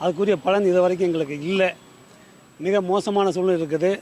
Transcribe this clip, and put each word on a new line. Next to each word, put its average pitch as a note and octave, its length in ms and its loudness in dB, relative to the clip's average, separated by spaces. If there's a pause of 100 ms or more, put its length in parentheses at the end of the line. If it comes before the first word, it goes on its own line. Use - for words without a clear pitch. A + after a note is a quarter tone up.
அதுக்குரிய F3+ 420 0
பலன் G3 260 2
இது F3+ 140 4
வரைக்கும் F3+ 240 0
எங்களுக்கு D#3 280 -4 (140)
இல்லை. F#3+ 180 2 (960)
மிக G3 240 2
மோசமான G3+ 460 0
சூழ்நிலை F3+ 260 0
இருக்குது. D#3+ 300 0 (120)